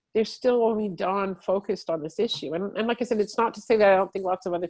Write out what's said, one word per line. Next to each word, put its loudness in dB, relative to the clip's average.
there's 0
still 2
only 0
Dawn -2
focused -4
on -2
this -6
issue. -4
And, -6
and -2
like -2
I -4
said, 0
it's -6
not 2
to -16
say 2
that 8
I 6
don't 2
think -6
lots -2
of -4
other -4